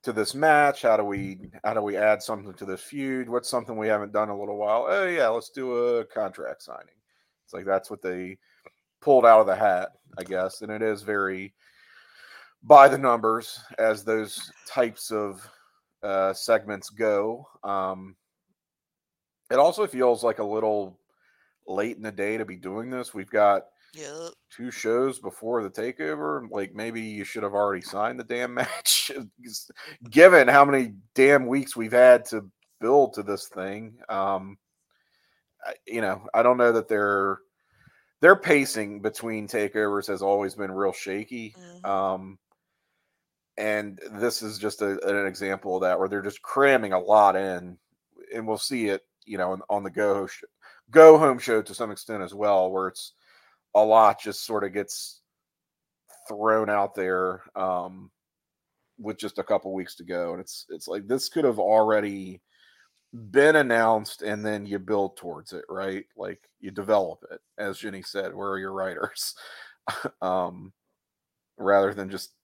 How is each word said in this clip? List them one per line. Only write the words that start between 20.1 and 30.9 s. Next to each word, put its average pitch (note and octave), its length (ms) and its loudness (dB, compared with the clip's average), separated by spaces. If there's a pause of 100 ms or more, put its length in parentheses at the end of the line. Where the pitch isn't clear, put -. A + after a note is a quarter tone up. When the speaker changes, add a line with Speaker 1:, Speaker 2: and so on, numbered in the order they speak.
Speaker 1:
like A2+ 160 0
a A2 40 -4
little G#2 560 -4 (680)
late G#2 300 -6
in G#2+ 60 -18
the A2 80 -10
day G2+ 260 -6
to A2 80 -6
be F#2+ 100 -16
doing F#2+ 340 -12
this. B2+ 240 -12
We've F#2+ 160 -14
got G2+ 340 2 (300)
Speaker 2:
Yep. D#3 400 -16 (180)
Speaker 1:
two B2 180 -14
shows B2 500 -2
before A2 440 -8
the G2 60 -10
takeover. D3+ 840 -8
Like, G2 240 -8
maybe A2+ 260 -10
you G#2 220 -12
should A2 180 -10
have G2+ 140 -6
already G2+ 260 -2
signed A2 380 -6
the A#2+ 40 -12
damn B2 300 -8
<laughs> - 0 -
match, - 580 -4 (1000)
given D#3+ 360 10
how C#3 160 8
many C3 300 2 (220)